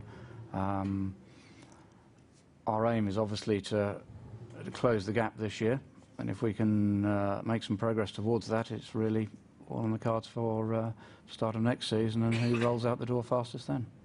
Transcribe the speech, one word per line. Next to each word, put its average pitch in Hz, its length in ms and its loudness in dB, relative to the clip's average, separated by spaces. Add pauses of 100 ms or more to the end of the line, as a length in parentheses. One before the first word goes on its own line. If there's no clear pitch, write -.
(520)
Um, 98 600 0 (1500)
our 110 200 2
aim 113 220 2
is 95 80 -2
obviously 104 460 2
to 101 340 0 (680)
to - 60 -8
close 110 360 2
the 107 60 -2
gap 110 260 0
this 110 220 -4
year. 117 200 4 (380)
And 117 120 -2
if 104 120 -4
we 113 100 2
can, 104 520 4
uh, 101 400 0
make 110 180 0
some 107 140 -2
progress 110 360 0
towards 107 360 0
that, 113 220 0
it's - 240 -8
really 110 340 2 (400)
all 127 100 -4
on 113 140 0
the 110 60 -2
cards 113 280 0
for, 110 480 -2
uh, 113 180 -2 (360)
start 113 280 -2
of 110 60 0
next 120 260 2
season 113 340 2
and 113 120 4
who 120 260 2
rolls 120 240 2
out 123 140 2
the 123 80 -4
door 123 180 0
fastest 123 420 -2
then. 135 200 -2 (180)